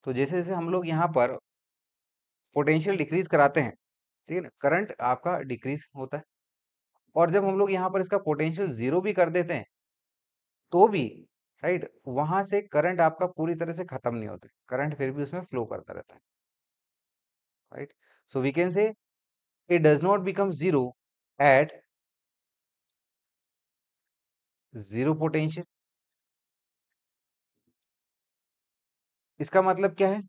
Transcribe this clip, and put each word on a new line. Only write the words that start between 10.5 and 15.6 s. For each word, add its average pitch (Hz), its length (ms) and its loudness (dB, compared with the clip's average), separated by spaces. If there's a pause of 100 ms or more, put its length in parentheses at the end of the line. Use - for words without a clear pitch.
तो 185 160 8
भी, 180 180 0 (580)
राइट, 175 260 -4 (180)
वहां 156 380 -2
से 202 160 0 (120)
करंट 175 280 2
आपका 165 260 2 (100)
पूरी 165 180 -2
तरह 165 180 -6
से 180 120 -8
खत्म 123 300 -6
नहीं 110 140 -8
होता, 98 180 -14 (220)
करंट 139 280 -4
फिर 135 140 -4
भी 143 120 -6
उसमें 165 180 -8
फ्लो 123 240 -6